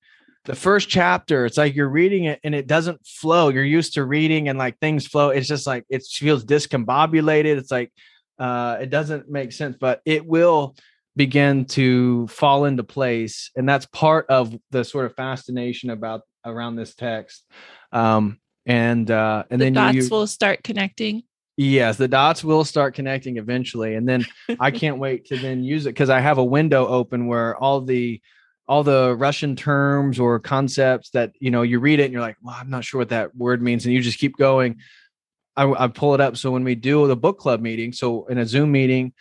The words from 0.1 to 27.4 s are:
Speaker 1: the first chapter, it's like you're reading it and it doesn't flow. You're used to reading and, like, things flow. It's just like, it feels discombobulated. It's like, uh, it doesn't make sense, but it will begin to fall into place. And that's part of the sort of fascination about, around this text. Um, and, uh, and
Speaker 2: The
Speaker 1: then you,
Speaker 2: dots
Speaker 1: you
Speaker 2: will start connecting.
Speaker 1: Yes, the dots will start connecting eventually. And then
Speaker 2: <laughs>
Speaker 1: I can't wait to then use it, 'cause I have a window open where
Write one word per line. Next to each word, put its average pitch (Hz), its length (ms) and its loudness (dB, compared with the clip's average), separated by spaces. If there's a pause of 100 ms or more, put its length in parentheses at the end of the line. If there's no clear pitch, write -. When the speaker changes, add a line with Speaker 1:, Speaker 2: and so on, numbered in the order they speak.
Speaker 1:
the - 100 -8
first 196 340 0
chapter, 175 560 0
it's 113 120 -4
like 147 180 2
you're 143 140 0
reading 175 360 2
it 147 180 -4
and 151 120 -4
it 143 120 -4
doesn't 160 380 -2
flow. 160 440 2
You're 135 140 0
used 156 300 0
to 147 100 -2
reading 151 460 0
and, 135 80 -4
like, 127 220 -4
things 156 260 -2
flow. 143 240 2
It's 135 180 -2
just 143 200 -4
like, 123 220 -6
it 131 140 -4
feels 143 400 0
discombobulated. 151 1120 2
It's 135 140 -8
like, 123 200 -4 (480)
uh, 123 420 -4
it 135 80 -10
doesn't 147 400 -4
make 139 220 -8
sense, 135 280 -10
but 127 240 -2
it 156 220 -2
will 160 500 2 (400)
begin 139 500 4
to 123 600 2
fall 143 380 2
into 135 180 -2
place. 117 720 -6
And 131 140 -2
that's 139 180 2
part 160 420 2
of 123 260 2 (160)
the 127 120 0
sort 131 220 -6
of 113 100 -8
fascination 127 760 -8
about, 110 300 -8 (220)
around 117 320 -10
this 110 200 -12
text. 113 500 -10 (460)
Um, 110 480 2 (260)
and, 117 460 0
uh, 110 400 0
and 123 100 0
Speaker 2:
The 131 40 4
Speaker 1:
then 131 80 2
you, 131 60 2
Speaker 2:
dots - 160 4
Speaker 1:
you 127 140 0
Speaker 2:
will 214 160 0
start - 380 -2
connecting. 214 580 -6 (360)
Speaker 1:
Yes, 131 400 2
the 127 100 0
dots 135 360 2
will 156 200 2
start 139 320 -2
connecting 135 420 -6
eventually. 113 560 -4
And 117 160 -2
then 127 160 0 (160)
Speaker 2:
<laughs> 240 180 -6
Speaker 1:
I 135 120 2
can't 143 260 -2
wait 135 280 -6
to 135 120 -6
then 127 260 -4
use 143 220 -4
it, 123 80 -6
'cause 135 160 2
I 131 100 4
have 139 200 2
a 127 40 4
window 135 440 2
open 123 400 -2
where 117 300 -2